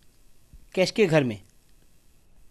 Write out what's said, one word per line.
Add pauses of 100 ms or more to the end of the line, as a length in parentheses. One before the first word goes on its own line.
(720)
कैश
के
घर
में। (1080)